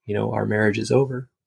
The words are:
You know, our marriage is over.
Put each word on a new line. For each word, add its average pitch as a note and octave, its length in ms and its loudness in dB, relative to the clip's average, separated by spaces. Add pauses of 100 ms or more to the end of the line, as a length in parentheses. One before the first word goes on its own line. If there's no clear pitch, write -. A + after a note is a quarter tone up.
You G#2 80 -6
know, G#2+ 200 -2
our G#2+ 120 -2
marriage G#2+ 320 2
is A2 140 -4
over. B2+ 380 0 (180)